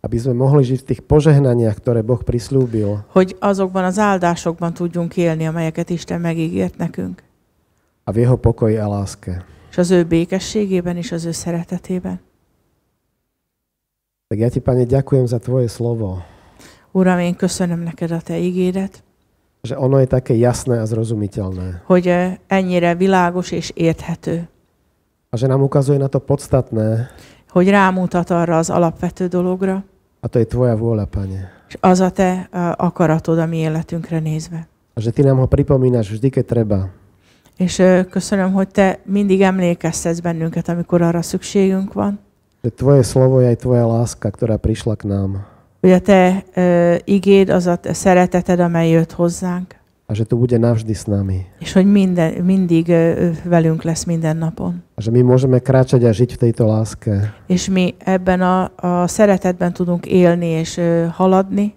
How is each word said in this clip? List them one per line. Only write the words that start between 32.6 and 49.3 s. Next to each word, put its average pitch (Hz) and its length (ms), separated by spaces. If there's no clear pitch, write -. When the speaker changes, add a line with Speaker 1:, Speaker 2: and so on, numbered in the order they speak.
Speaker 2:
akaratod 165 640
a 165 60
mi 165 120
életünkre 160 600
nézve. 160 480
Speaker 1:
A - 60
že 113 120
ty 143 120
nám 135 160
ho 131 80
pripomínaš 127 640
vždy, 113 180
keď 127 160
treba. 107 340
Speaker 2:
És, 185 220
ö, 185 300
köszönöm, 190 440
hogy 190 140
te 190 360
mindig 196 380
emlékeztetsz 175 800
bennünket, 170 500
amikor 170 320
arra 170 200
szükségünk 190 720
van. 202 260
Speaker 1:
Že 120 100
tvoje 135 300
slovo 131 380
je 127 120
aj - 80
tvoja 123 260
láska, 113 420
ktorá 110 280
prišla 110 380
k - 100
nám. 98 400
Speaker 2:
Hogy 185 100
a 180 100
te, 185 420
ö, 175 400
igéd, 196 440
az 180 180
a 175 80
te - 180
szereteted, 180 640
amely 165 300
jött 165 220
hozzánk. 180 640